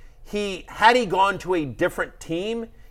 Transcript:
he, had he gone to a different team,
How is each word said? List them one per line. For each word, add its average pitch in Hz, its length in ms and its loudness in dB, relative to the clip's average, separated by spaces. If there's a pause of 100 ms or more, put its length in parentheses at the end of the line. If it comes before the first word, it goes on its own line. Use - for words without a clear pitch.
(220)
he, 202 460 -6
had 240 280 6
he 240 100 4
gone 190 340 2
to 180 140 -2
a 160 100 0
different 165 560 -4
team, 226 480 -6 (220)